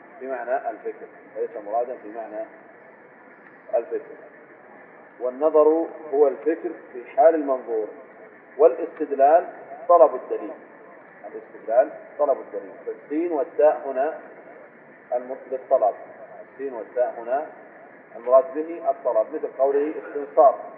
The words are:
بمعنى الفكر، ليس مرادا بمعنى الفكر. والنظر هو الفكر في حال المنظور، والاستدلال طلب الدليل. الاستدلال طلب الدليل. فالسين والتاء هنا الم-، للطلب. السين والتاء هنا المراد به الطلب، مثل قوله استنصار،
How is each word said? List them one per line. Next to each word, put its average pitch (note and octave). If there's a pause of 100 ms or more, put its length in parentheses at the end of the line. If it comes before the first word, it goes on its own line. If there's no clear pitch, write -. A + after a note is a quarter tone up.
(220)
بمعنى B2+
الفكر، A2 (320)
ليس A#2 (160)
مرادا A#2+
بمعنى G#2+ (1300)
الفكر. - (1040)
والنظر D#3 (260)
هو C#3+
الفكر D#3 (220)
في B2
حال D#3+
المنظور، A#2+ (680)
والاستدلال D3+ (420)
طلب E3
الدليل. G#2+ (760)
الاستدلال A2 (300)
طلب C#3
الدليل. G2 (140)
فالسين D3+
والتاء D3
هنا C#3 (920)
الم-، B2+ (140)
للطلب. C3 (580)
السين C3+
والتاء A#2
هنا B2 (720)
المراد B2+
به E3
الطلب، B2
مثل D3 (100)
قوله C#3+
استنصار، - (180)